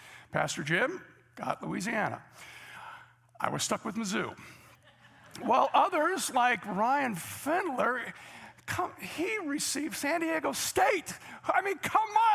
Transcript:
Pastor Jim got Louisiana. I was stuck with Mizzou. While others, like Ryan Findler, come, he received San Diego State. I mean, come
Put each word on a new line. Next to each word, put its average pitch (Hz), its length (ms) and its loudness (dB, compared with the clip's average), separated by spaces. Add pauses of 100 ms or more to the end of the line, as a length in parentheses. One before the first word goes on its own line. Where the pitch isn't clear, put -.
(320)
Pastor 156 300 0
Jim 220 400 0 (340)
got - 260 -4
Louisiana. 190 600 -2 (1160)
I - 120 0
was 147 120 -2
stuck - 220 -2
with 208 120 -8
Mizzou. 190 380 -4 (1080)
While 269 320 4
others, 339 600 2
like 240 300 4
Ryan 226 520 0
Findler, 254 1000 -2 (520)
come, - 260 -4 (240)
he 427 220 -2
received 285 580 -4
San 311 240 0
Diego 320 320 0
State. 370 600 2 (320)
I - 160 2
mean, 392 180 0
come 427 300 2 (260)